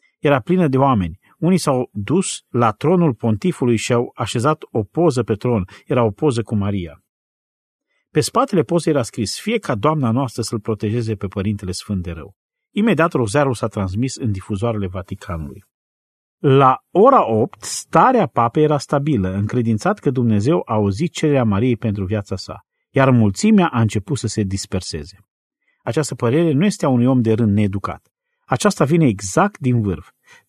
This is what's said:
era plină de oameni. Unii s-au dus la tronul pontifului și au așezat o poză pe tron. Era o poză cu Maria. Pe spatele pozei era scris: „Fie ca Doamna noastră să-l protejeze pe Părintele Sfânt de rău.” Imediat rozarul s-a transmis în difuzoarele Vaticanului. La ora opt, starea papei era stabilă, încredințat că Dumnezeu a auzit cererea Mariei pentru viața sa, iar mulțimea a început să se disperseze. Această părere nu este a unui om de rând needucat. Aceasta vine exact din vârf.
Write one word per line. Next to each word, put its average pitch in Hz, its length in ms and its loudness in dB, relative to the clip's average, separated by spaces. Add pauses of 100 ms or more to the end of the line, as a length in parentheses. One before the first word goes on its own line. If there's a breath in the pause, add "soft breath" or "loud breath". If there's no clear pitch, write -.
(200)
era 143 200 2
plină 175 280 0
de 135 100 0
oameni. 110 420 2 (180 soft breath)
Unii 180 200 2
s-au 127 360 -2
dus 143 560 -2
la 120 220 2
tronul 165 420 2
pontifului 120 640 0
și - 180 -2
au 120 220 0
așezat 127 560 -2
o 113 120 -2
poză 131 400 0
pe 107 120 -2
tron. 110 320 -2 (180 loud breath)
Era 123 180 0
o 110 80 2
poză 120 320 -2
cu 117 120 -6
Maria. 98 480 -6 (1080)
Pe - 80 0
spatele 208 440 0
pozei 165 300 0
era 139 100 0
scris: - 360 -6
„Fie 226 180 -4
ca 143 180 -4
Doamna 135 360 0
noastră 123 300 -2
să-l 110 180 -6
protejeze 110 560 -4
pe 101 120 -6
Părintele 98 440 -4
Sfânt 92 320 -6
de 85 80 -8
rău.” 78 240 -14 (340)
Imediat 190 440 2
rozarul 135 400 0
s-a 117 140 -4
transmis 104 480 -4
în 117 160 -4
difuzoarele 101 560 -4
Vaticanului. 87 760 -12 (760)
La 135 400 4 (140)
ora 220 400 4
opt, 113 320 -2
starea 214 640 2
papei 123 380 0
era 151 140 2
stabilă, 139 560 -2
încredințat 113 640 -2
că - 100 -2
Dumnezeu 123 560 2
a - 80 -6
auzit 107 380 0
cererea 143 320 0
Mariei 113 340 0
pentru 101 280 -4
viața 101 300 -4
sa, - 300 -14 (240)
iar 135 200 2
mulțimea 131 580 4
a 123 140 -2
început 110 360 -2
să 117 100 -6
se 107 160 -2
disperseze. 92 760 -8 (640)
Această 131 320 -4
părere 151 360 0
nu 143 140 2
este 190 200 -2
a 147 40 2
unui 123 160 4
om 127 160 4
de 110 120 2
rând 110 200 2
needucat. 101 540 -2 (380)
Aceasta 185 380 0
vine 156 240 4
exact 123 520 -2
din 123 220 0
vârf. 92 280 -4 (400 soft breath)